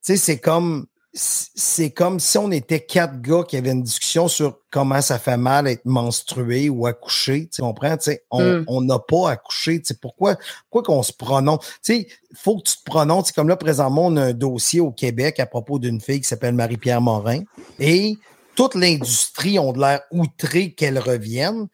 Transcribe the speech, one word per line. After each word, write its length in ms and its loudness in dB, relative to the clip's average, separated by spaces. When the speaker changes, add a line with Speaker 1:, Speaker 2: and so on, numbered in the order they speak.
Speaker 1:
Tu 80 2
sais, 40 2
c'est 200 0
comme, 480 0
c'est 720 -4
comme 280 0
si 180 0
on 140 0
était 300 -2
quatre 400 -2
gars 260 2
qui 100 -8
avaient 140 -2
une 120 0
discussion 440 0
sur 320 -2
comment 320 2
ça 160 0
fait 200 -2
mal 300 2
être 180 -4
menstrué 840 -2
ou 160 -2
accouché, 640 -2
tu 100 -8
comprends ? 360 -2
Tu 140 -2
sais, 180 -6
on, 300 2
Speaker 2:
Hmm. 80 -4
Speaker 1:
on 140 -2
n'a 180 2
pas 320 2
accouché, 500 -4
tu 60 -8
sais, 120 -6
pourquoi, 360 0
pourquoi 140 0
qu'on 200 2
se 100 -4
prononce ? 520 0
Tu 180 2
sais, 60 -10
faut 220 0
que 120 -10
tu 80 -2
te 60 -20
prononces. 440 2
C'est 80 -6
comme 120 2
là, 80 4
présentement, 520 2
on 100 2
a 60 2
un 100 2
dossier 480 0
au 100 0
Québec 480 -2
à 60 2
propos 340 -6
d'une 220 -4
fille 200 -2
qui 60 -4
s'appelle 260 -2
Marie-Pierre 480 0
Morin 400 0
et 380 2
toute 200 2
l'industrie 840 0
ont 140 0
de 60 -4
l'air 220 2
outrés 600 0
qu'elle 260 0
revienne, 760 -2